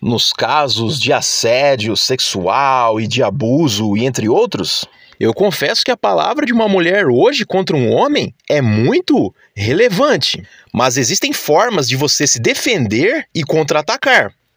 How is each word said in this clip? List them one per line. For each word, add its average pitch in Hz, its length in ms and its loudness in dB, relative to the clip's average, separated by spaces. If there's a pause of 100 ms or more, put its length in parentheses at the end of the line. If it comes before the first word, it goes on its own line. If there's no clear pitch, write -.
nos 117 300 -2
casos 123 680 -2
de 143 140 -2
assédio 117 840 0
sexual 117 1040 0
e 110 60 -4
de 127 160 -2
abuso, 110 720 0
e 117 80 0
entre 120 240 -2
outros? 156 560 0 (360)
Eu 117 120 2
confesso 196 520 -2
que 254 80 -2
a 233 40 -4
palavra 202 480 0
de 247 80 -2
uma 226 140 0
mulher 190 400 0
hoje 208 400 2
contra 185 300 -2
um 117 160 0
homem 214 420 0 (160)
é 147 100 2
muito 127 720 2 (220)
relevante, 185 880 0 (320)
mas 123 220 2
existem 147 360 -2
formas 170 560 2
de 123 60 -2
você 143 320 0
se 135 140 0
defender 196 920 0
e 151 120 -4
contra-atacar. 156 880 0 (220)